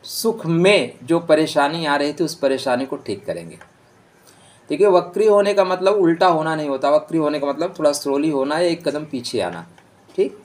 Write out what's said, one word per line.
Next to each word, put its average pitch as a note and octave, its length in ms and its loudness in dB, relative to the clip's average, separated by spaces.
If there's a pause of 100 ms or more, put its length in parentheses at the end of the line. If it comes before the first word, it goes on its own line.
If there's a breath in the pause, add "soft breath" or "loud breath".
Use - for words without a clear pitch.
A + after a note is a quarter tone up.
सुख - 420 -6
में E3 580 2
जो E3 160 0
परेशानी D#3 640 0
आ C#3+ 100 0
रही C#3+ 180 -2
थी E3+ 100 -4
उस D3+ 120 -4
परेशानी C3 500 -2
को C#3 100 -8
ठीक - 300 -8
करेंगे। E2 340 -10 (1080 soft breath)
देखिए, G3 180 2
वक्री F#3 400 2
होने G3+ 260 4
का G3 120 4
मतलब F#3 280 0
उल्टा F3+ 340 2
होना D#3+ 280 0
नहीं D3+ 140 -4
होता, C#3 200 -2
वक्री D3+ 280 0
होने D3+ 220 0
का C#3+ 80 -2
मतलब D#3+ 320 -4
थोड़ा D3 120 2
स्लोली C#3+ 380 -2
होना C#3+ 260 -2
या F3 120 0
एक E3+ 200 -2
कदम D3+ 180 -4
पीछे A#2+ 360 -6
आना, F2 260 -8 (480)
ठीक। - 300 -2